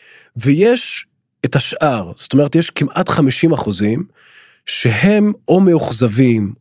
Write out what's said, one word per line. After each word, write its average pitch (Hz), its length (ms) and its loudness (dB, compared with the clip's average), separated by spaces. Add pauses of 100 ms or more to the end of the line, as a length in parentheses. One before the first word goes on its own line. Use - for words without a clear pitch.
(360)
ויש 196 720 0 (380)
את - 120 -2
השאר, 120 600 -2
זאת - 160 -12
אומרת, 139 220 2
יש 165 160 0
כמעט - 380 -4
חמישים 160 440 0
אחוזים 107 520 -2 (600)
שהם 202 640 0 (160)
או 180 120 4
מאוכזבים, 123 1000 2